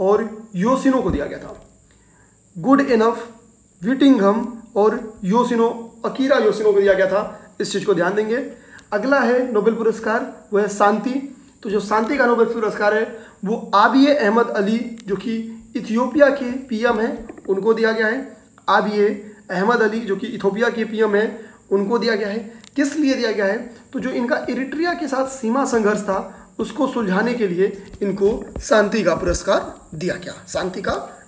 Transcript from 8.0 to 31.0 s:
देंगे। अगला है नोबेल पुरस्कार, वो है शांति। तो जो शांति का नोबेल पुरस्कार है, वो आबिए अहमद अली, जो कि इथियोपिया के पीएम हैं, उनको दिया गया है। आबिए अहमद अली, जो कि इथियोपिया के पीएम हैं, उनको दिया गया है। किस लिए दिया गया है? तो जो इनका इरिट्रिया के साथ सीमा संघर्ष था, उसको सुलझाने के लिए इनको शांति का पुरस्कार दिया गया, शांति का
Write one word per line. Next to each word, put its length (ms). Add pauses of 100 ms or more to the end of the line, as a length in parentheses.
देंगे। 500 (280)
अगला 280
है 320
नोबेल 220
पुरस्कार, 760
वो 60
है 100
शांति। 680 (260)
तो 80
जो 100
शांति 360
का 100
नोबेल 200
पुरस्कार 480
है, 240 (260)
वो 300
आबिए 400
अहमद 340
अली, 580
जो 100
कि 460 (140)
इथियोपिया 520
के 240
पीएम 480
हैं, 280 (200)
उनको 260
दिया 180
गया 140
है। 300 (320)
आबिए 640 (160)
अहमद 300
अली, 200
जो 160
कि 100
इथियोपिया 420
के 160
पीएम 300
हैं, 360 (200)
उनको 280
दिया 160
गया 140
है। 240 (240)
किस 200
लिए 180
दिया 180
गया 120
है? 300 (180)
तो 80
जो 100
इनका 400
इरिट्रिया 440
के 140
साथ 180
सीमा 380
संघर्ष 360
था, 580
उसको 280
सुलझाने 480
के 140
लिए 340 (200)
इनको 580
शांति 420
का 120
पुरस्कार 800
दिया 200
गया, 200 (140)
शांति 340
का 460